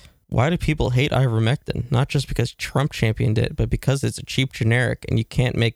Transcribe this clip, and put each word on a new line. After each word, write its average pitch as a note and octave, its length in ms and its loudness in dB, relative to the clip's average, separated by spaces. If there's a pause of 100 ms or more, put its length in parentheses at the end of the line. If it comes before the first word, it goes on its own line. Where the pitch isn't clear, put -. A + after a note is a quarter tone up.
(280)
Why B2+ 200 0
do F3 80 0
people D#3 340 0
hate B2+ 200 2
ivermectin? A#2 760 0
Not B2+ 200 0
just C3+ 180 -2
because - 260 -2
Trump - 380 -2
championed A2 460 0
it, - 180 0
but A2+ 140 0
because C3+ 340 0
it's A#2 140 -2
a - 80 -12
cheap - 260 -2
generic A#2 560 0
and - 100 0
you A2+ 60 2
can't - 320 0
make A2+ 200 0